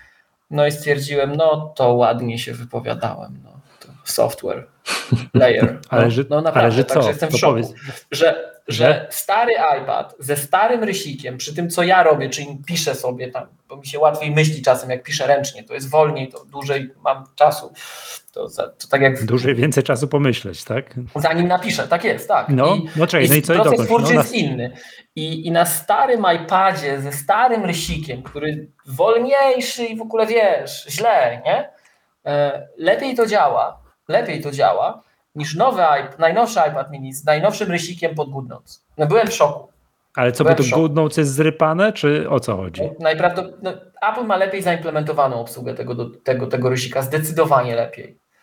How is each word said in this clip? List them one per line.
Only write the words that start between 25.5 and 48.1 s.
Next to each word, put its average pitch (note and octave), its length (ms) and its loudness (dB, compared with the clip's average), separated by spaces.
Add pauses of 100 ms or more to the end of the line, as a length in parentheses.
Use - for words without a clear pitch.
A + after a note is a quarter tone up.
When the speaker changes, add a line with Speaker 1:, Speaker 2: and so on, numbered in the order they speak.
Speaker 1:
na E3+ 160 4
starym G#3 580 0 (120)
iPadzie E3 640 0
ze C#3 120 -8
starym G#3+ 520 0
rysikiem, D3+ 580 -6
który D3+ 460 -8 (180)
wolniejszy A#3+ 960 2
i A3+ 120 -6
w A3+ 60 -10
ogóle, A3 240 -2
wiesz, G#3+ 640 0
źle, C#3 560 2
nie? A3 260 -2 (560)
E, C#3+ 420 -2 (100)
lepiej A#3 360 0
to A#3 120 2
działa, D3 520 2 (300)
lepiej F#3 340 -2
to D3 80 -6
działa C3+ 520 0 (320)
niż D3+ 200 -8
nowy G3+ 280 2
iP-, D3 360 0
najnowszy F#3+ 420 2 (100)
iPad C#3+ 200 -6
mini C3+ 220 -12
z - 120 -12
najnowszym F3+ 460 0
rysikiem E3+ 440 -4
pod D3 160 -6
GoodNotes. - 540 -14 (140)
No D3+ 80 2
byłem G#3+ 200 4
w A3 80 -4
szoku. - 340 0 (480)
Speaker 2:
Ale B2 160 2
co, C#3+ 120 2
Speaker 1:
Byłem D#3+ 120 6
Speaker 2:
bo - 20 0
to D3 40 4
Speaker 1:
w B2+ 40 2
szoku. B2 160 0
Speaker 2:
GoodNotes D#3 340 2
jest C#3+ 180 2
zrypane, D#3+ 580 2
czy D3+ 380 0
o C#3 100 2
co A2 160 -4
chodzi? F2+ 260 -6
Speaker 1:
No, - 60 -2 (120)
najprawdop-, F3 520 0 (100)
no, F#3 80 -6 (400)
Apple A#3+ 140 -4
ma G#3 120 0
lepiej F#3+ 260 -2
zaimplementowaną D#3 800 -2
obsługę A#2+ 340 -10
tego, B2 200 -8
do, A#2+ 160 -8
tego, - 360 -4
tego B2+ 240 0
rysika, C3 320 -2
zdecydowanie D3 720 0
lepiej. - 440 -6 (240)